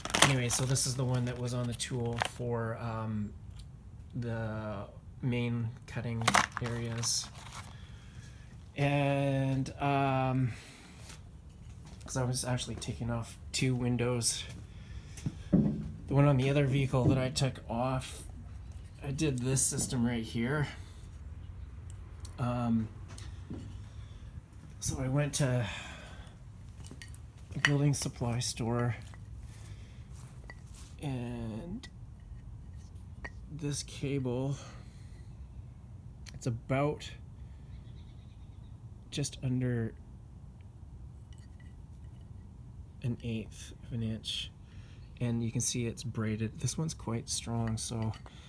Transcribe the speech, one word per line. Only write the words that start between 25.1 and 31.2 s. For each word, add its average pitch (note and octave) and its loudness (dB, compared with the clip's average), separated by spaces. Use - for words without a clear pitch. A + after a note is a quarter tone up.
to B2 6
a D3 -2
building C#3+ 8
supply A#2+ 0
store, A#2+ 2
and B2 -2